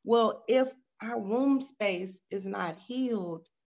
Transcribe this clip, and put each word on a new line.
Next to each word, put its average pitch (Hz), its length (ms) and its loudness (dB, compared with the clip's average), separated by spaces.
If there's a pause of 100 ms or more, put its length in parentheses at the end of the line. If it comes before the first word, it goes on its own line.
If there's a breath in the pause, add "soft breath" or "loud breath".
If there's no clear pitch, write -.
Well, 226 440 2
if 254 200 4 (320)
our 233 180 -8
womb 262 420 2
space 190 600 -4 (100)
is 196 140 -6
not 190 320 -4 (100)
healed 220 600 -4 (300)